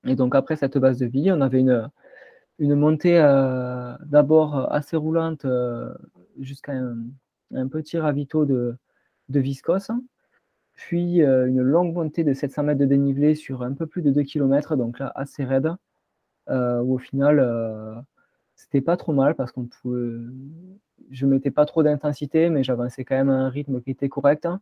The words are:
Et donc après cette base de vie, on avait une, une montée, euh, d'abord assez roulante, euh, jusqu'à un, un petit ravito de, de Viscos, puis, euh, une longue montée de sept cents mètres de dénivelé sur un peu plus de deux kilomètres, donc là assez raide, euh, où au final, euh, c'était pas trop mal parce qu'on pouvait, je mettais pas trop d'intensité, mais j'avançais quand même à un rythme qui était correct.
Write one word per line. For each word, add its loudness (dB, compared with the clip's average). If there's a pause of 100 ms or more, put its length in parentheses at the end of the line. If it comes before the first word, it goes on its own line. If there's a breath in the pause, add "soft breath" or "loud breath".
Et 0
donc 0
après 2
cette -2
base 4
de 0
vie, 0
on 2
avait 2
une, 2 (720 loud breath)
une 2
montée, 4
euh, 2 (100)
d'abord 4
assez -2
roulante, -2
euh, -2 (440)
jusqu'à -12
un, -6 (560)
un -4
petit -8
ravito 0
de, 0 (540)
de 2
Viscos, -2 (840)
puis, 0
euh, 4
une 2
longue 2
montée -2
de 2
sept -4
cents -4
mètres 0
de 4
dénivelé 2
sur -8
un -6
peu -6
plus -8
de 2
deux 2
kilomètres, 0
donc -4
là -8
assez -8
raide, 0 (760)
euh, 0
où 0
au -2
final, 2
euh, -2 (600)
c'était -2
pas 0
trop -6
mal 2
parce -6
qu'on -8
pouvait, -6 (960)
je -2
mettais 2
pas 4
trop 0
d'intensité, 0
mais 0
j'avançais -4
quand -4
même 2
à 4
un 0
rythme -6
qui -8
était -4
correct. 0 (140)